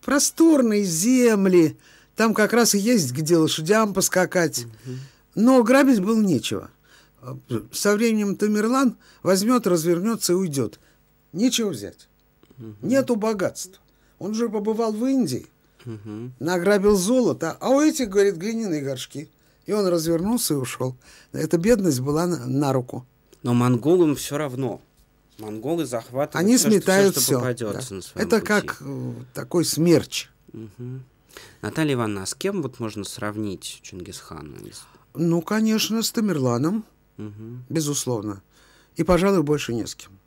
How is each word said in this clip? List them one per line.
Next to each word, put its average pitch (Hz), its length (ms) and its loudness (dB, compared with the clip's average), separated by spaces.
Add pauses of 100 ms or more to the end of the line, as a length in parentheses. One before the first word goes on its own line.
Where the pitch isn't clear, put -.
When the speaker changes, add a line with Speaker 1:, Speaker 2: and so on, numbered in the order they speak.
Speaker 1:
просторные 269 800 4
земли, 190 920 4 (380)
там 220 180 2
как 208 180 2
раз 233 220 4
и 202 40 2
есть 196 340 2
где 156 260 2
лошадям 180 560 2
поскакать. 170 720 0 (180)
Speaker 2:
Мгм. 127 140 -12 (360)
Speaker 1:
Но 247 300 6
грабить 262 360 6
было 220 200 0
нечего. 120 500 -2 (520)
Э, 127 120 -14 (380)
со 208 220 0
временем 208 420 0
Тамерлан 214 600 0 (260)
возьмет, 208 440 2
развернется 175 680 0
и - 20 2
уйдет. 143 420 -4 (540)
Нечего 226 380 0
взять. 101 380 -12 (500)
Speaker 2:
Мгм. 110 240 -16
Speaker 1:
Нету 247 340 2
богатства. 202 680 -4 (360)
Он 196 160 -6
же 233 160 -2
побывал 220 420 -2
в 214 140 -4
Индии, 233 400 0 (400)
Speaker 2:
Мгм. 110 520 -12
Speaker 1:
награбил 190 580 2
золото, 185 640 0
а 208 100 -2
у 269 100 4
этих, 302 300 0
говорит, 196 260 2
глиняные 196 460 -4
горшки. 135 460 -8 (380)
И 175 60 -4
он 208 160 0
развернулся 170 680 0
и - 20 0
ушел. 131 400 -6 (360)
Эта 156 260 -2
бедность 185 420 2
была 147 260 -2
на, 139 200 -4
на 135 260 0
руку. 127 320 -4 (380)
Speaker 2:
Но 123 120 -2
монголам 131 600 4
все - 240 -8
равно. 131 420 -6 (580)
Монголы 110 460 -6
захватывают 123 520 -6
Speaker 1:
Они 202 200 4
Speaker 2:
все, 214 140 2
что, - 0 - (100)
Speaker 1:
сметают 190 360 4
Speaker 2:
все, 139 40 -2
что 120 80 0
Speaker 1:
все, 131 120 2
Speaker 2:
попадется 117 500 -6
Speaker 1:
да. 98 60 -10
Speaker 2:
на 87 60 -10
своем - 260 -6
Speaker 1:
Это 226 120 2
Speaker 2:
пути. - 60 -10
Speaker 1:
как, - 340 -2
э, 131 320 -10 (220)
такой 147 320 -2
смерч. - 600 2 (240)
Speaker 2:
Мгм. 123 520 -16 (580)
Наталья 147 320 -2
Ивановна, 107 280 -2
а 95 40 -8
с - 80 -8
кем 196 280 -6
вот 131 180 -10
можно 107 240 -8
сравнить 104 800 -10
Чингисхана 82 760 -16 (100)
из - 160 -20 (320)
Speaker 1:
Ну, 170 280 0
конечно, 220 600 0
с - 100 -4
Тамерланом, 156 720 0 (340)
Speaker 2:
Мгм. 110 500 -14
Speaker 1:
безусловно. 127 720 -4 (560)
И, 165 80 -4
пожалуй, 185 380 4
больше 143 320 -2
не 107 120 -4
с - 80 -12
кем. - 180 -20 (140)